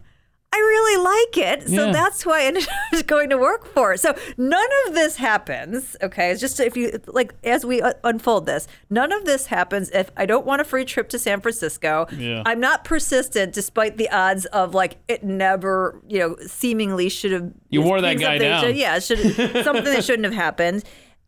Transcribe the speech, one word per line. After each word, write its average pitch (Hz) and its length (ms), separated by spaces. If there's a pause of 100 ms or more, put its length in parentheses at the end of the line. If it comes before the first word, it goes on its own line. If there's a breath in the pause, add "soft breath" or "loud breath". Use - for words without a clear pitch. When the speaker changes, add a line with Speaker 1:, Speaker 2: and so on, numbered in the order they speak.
(540)
Speaker 1:
I 403 40
really 427 460
like 427 340
it." 233 320
So 202 180
Speaker 2:
Yeah. 208 40
Speaker 1:
that's 339 300
who 339 100
I 311 120
ended 302 240 (120)
<laughs> 880 140
up 320 140
going 294 240
to 269 60
work 311 360
for. 294 240
So 294 180 (220 loud breath)
none 320 300 (200)
of 339 60
this 311 220
happens, 220 880
okay? 185 260
It's 180 120
just 262 180
if 240 180
you, 240 300
like, 247 260 (100)
as 247 220
we, 247 160
uh, 247 120 (100)
unfold 226 420
this, 147 220 (240 loud breath)
none 254 200
of 403 140
this 269 220
happens 185 420
if 190 260
I 196 120
don't 233 180
want 277 160
a 294 40
free 262 200
trip 262 240
to 247 100
San 202 220
Francisco. 160 640 (100)
Speaker 2:
Yeah. 117 300
Speaker 1:
I'm 233 140
not 269 240
persistent 247 680
despite 214 440
the 220 140
odds 185 360
of, 185 280
like, 185 220 (100)
it 233 160
never, 190 840
you 196 120
know, 170 160 (100)
seemingly 196 640
should 190 220
have 175 200 (180)
Speaker 2:
You 151 120
wore 185 200
that 175 80
Speaker 1:
things 147 120
Speaker 2:
guy 151 160
Speaker 1:
they 143 120
Speaker 2:
down. 160 140
Speaker 1:
should, - 140
yeah, 185 220
should 220 200
Speaker 2:
<laughs> 226 440
Speaker 1:
something 277 220
that 269 180
shouldn't 226 220
have 202 100
happened. 175 480 (440 loud breath)